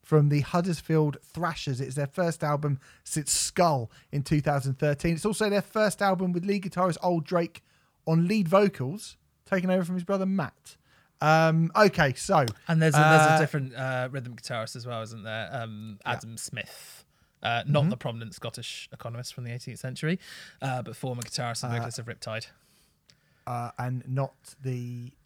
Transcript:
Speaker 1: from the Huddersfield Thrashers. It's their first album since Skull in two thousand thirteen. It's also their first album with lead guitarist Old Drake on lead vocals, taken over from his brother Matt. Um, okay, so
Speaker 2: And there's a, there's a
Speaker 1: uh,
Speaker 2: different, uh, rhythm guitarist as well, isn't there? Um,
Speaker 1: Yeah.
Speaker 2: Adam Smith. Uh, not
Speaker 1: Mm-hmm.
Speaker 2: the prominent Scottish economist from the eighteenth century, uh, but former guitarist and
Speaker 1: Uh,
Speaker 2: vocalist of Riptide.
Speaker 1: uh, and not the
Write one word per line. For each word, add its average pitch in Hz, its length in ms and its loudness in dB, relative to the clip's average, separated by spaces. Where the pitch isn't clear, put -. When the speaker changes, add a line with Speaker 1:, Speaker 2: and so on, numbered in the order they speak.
Speaker 1:
from 147 280 6
the 147 100 4
Huddersfield 160 800 0
Thrashers. 156 580 -4
It's 131 140 -6
their 143 140 -2
first 170 340 -2
album 147 380 0
since - 260 -6
Skull 151 580 2
in 143 140 -2
two 151 160 2
thousand 139 400 0
thirteen. 156 340 0
It's 156 100 -6
also 214 240 0
their 196 140 2
first 214 400 0
album 185 300 2
with 175 120 -2
lead 202 200 0
guitarist 180 400 0
Old 170 200 2
Drake 170 380 -2
on 165 220 4
lead 196 220 2
vocals, 190 680 2
taken 185 240 0
over 185 140 4
from 180 100 -4
his 180 100 -4
brother 196 220 0
Matt. 190 500 -4
Um, 160 540 6
okay, 175 400 6
so 160 300 2
Speaker 2:
And 160 140 4
there's 156 120 4
a, 147 40 6
there's 156 280 8
a 156 40 6
Speaker 1:
uh, 156 80 6
Speaker 2:
different, 139 360 -2
uh, 127 360 -4
rhythm 123 260 -8
guitarist 113 400 -8
as 120 100 -12
well, 117 140 -6
isn't 113 220 -12
there? 110 300 -8
Um, 110 520 -10
Speaker 1:
Yeah. 127 80 -4
Speaker 2:
Adam 113 240 -8
Smith. - 680 -14
Uh, 117 240 0
not 147 180 4
Speaker 1:
Mm-hmm. 175 60 2
Speaker 2:
the 208 60 -4
prominent 117 380 -10
Scottish - 580 -12
economist 117 400 -12
from 123 120 -12
the 117 80 -10
eighteenth 120 260 -12
century, 151 400 -4
uh, 127 220 -4
but 113 140 -12
former 123 260 -6
guitarist 117 400 -6
and 120 100 -4
Speaker 1:
Uh, 117 40 -2
Speaker 2:
vocalist 117 220 -6
of 117 80 -12
Riptide. 110 420 -10
Speaker 1:
uh, 120 320 -6
and 127 280 -4
not 131 280 -4
the 123 520 -8